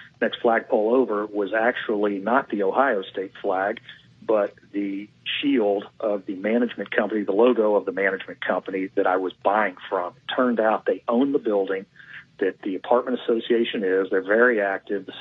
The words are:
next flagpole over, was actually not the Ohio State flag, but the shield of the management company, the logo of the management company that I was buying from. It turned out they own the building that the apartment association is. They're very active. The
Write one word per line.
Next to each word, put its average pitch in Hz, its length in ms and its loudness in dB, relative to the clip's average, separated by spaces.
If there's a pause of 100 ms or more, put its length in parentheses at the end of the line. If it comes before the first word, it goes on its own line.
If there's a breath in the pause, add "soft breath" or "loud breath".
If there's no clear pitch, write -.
(200 loud breath)
next 113 200 -2
flagpole 113 540 2
over, 107 320 2
was 101 260 -4
actually 107 680 0
not 113 300 0
the 101 160 -2
Ohio 107 380 2
State 95 380 -10
flag, 101 400 -2 (460 loud breath)
but 104 260 2 (200)
the 101 360 -6 (160)
shield 107 640 0 (140)
of 104 260 -2
the 104 80 -6
management 107 560 -2
company, 104 320 0
the 98 100 -4
logo 107 440 4
of 95 80 2
the 95 80 -4
management 95 480 -4
company 95 560 -4
that 98 100 0
I 92 120 2
was 92 140 -4 (120)
buying 98 320 0 (120)
from. 90 280 -4
It - 180 -12
turned 123 240 2
out 107 280 2
they 95 200 -2
own 123 240 2
the 139 80 0
building 98 480 0 (520 loud breath)
that 95 240 -2
the 98 120 -4
apartment 123 480 0
association 117 600 0
is. 92 260 2
They're 98 100 2
very 110 400 4
active. 98 460 -4
The - 140 -14